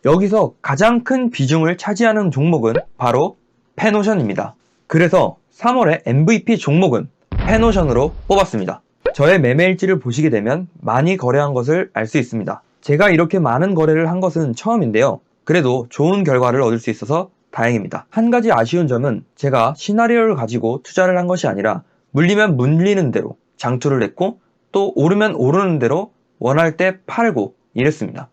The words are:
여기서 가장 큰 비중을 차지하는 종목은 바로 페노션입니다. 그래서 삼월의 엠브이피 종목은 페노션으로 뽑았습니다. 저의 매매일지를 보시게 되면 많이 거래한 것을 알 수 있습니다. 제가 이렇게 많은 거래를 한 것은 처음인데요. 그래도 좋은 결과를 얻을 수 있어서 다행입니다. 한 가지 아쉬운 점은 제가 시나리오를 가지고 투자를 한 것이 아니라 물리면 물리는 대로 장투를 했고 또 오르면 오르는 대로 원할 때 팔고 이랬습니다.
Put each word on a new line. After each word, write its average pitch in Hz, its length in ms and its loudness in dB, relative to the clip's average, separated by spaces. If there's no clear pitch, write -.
여기서 185 560 2
가장 220 440 0
큰 254 260 -2
비중을 160 480 0
차지하는 214 520 0
종목은 135 440 0
바로 127 400 0
페노션입니다. 196 760 -2
그래서 160 500 2
삼월의 226 540 0
엠브이피 175 540 2
종목은 143 500 0
페노션으로 185 840 2
뽑았습니다. 185 540 -2
저의 170 240 4
매매일지를 180 580 2
보시게 135 300 -2
되면 127 400 -2
많이 147 380 0
거래한 139 380 0
것을 143 400 -2
알 113 120 -4
수 151 120 -2
있습니다. 110 440 -6
제가 156 260 2
이렇게 170 300 2
많은 160 360 0
거래를 160 360 0
한 180 100 -4
것은 156 340 -2
처음인데요. 127 680 0
그래도 127 440 0
좋은 185 340 0
결과를 127 380 0
얻을 117 180 0
수 113 120 -6
있어서 147 400 -4
다행입니다. 110 600 -4
한 233 200 0
가지 233 220 0
아쉬운 143 360 0
점은 123 360 -2
제가 123 400 0
시나리오를 226 640 0
가지고 117 460 -4
투자를 185 340 0
한 175 120 -2
것이 180 180 -2
아니라 104 360 -2
물리면 175 480 2
물리는 165 520 2
대로 - 280 -6
장투를 123 460 -2
했고 175 380 -4
또 196 240 -2
오르면 190 420 2
오르는 160 420 0
대로 143 340 -2
원할 160 380 0
때 185 300 -2
팔고 165 480 -2
이랬습니다. 131 600 -4